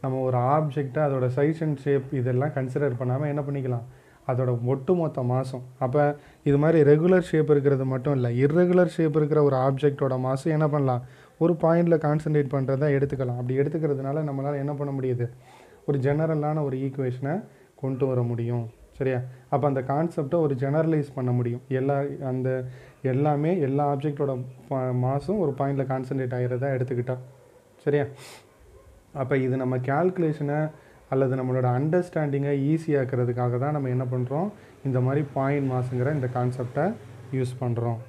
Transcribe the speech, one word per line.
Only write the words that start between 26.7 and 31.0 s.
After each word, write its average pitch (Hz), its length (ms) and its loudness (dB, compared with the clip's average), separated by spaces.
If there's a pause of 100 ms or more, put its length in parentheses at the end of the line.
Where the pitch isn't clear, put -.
எடுத்துக்கிட்டா. 123 420 -2 (600)
சரியா? 147 280 0 (1080)
அப்ப 139 240 -2
இது 131 200 0
நம்ம 127 200 -2
கால்குலேஷனை 156 920 0 (380)